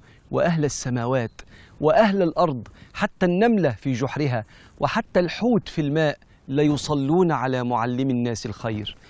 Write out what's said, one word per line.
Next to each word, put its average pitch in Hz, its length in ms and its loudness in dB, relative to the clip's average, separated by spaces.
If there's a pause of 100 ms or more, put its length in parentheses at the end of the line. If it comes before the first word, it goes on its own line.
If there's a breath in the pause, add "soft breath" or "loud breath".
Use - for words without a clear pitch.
(300 soft breath)
وأهل 156 340 0
السماوات 123 760 -4 (400 loud breath)
وأهل 190 420 4
الأرض 160 460 0 (260 loud breath)
حتى - 320 -2
النملة 185 440 4
في 131 220 -4
جحرها 127 520 -2 (360 loud breath)
وحتى - 400 0
الحوت 196 480 0
في - 120 -6
الماء 147 380 0 (300 soft breath)
ليصلون 147 840 2
على 127 320 -2
معلم 123 460 -2
الناس 120 360 -2
الخير". 107 500 -6 (140)